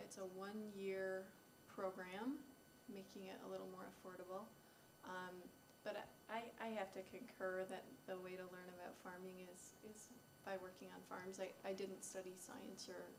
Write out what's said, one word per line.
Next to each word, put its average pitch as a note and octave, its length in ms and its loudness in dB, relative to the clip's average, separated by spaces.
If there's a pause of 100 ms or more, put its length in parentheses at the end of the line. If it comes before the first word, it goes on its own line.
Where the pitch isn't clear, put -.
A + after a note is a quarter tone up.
it's - 160 -2
a F#3+ 60 4 (100)
one-year G3 880 4 (400)
program, F#3+ 720 2 (560)
making G3 320 -4
it F#3+ 160 -2
a F#3+ 80 -2
little F#3+ 240 2
more F#3 160 -4
affordable. F#3 560 -2 (560)
Um, F#3 320 0 (480)
but G#3 240 2 (240)
I, A#3 160 4 (160)
I A3+ 160 4
have G3 160 4
to G3 160 0
concur F#3 640 4
that F#3 160 -2 (160)
the F#3 160 0
way F#3 160 -2
to F#3 160 -2
learn F3+ 240 -6
about F3+ 240 -2
farming F#3 480 -4
is, - 240 -8 (160)
is G#3+ 240 -8 (320)
by G3 160 4
working F#3 320 -4
on F#3 160 -6
farms. F#3+ 320 2
I, F#3 80 4 (160)
I G3 80 8
didn't F#3+ 320 2
study F#3 320 0
science - 480 -4
or F3+ 160 -2 (180)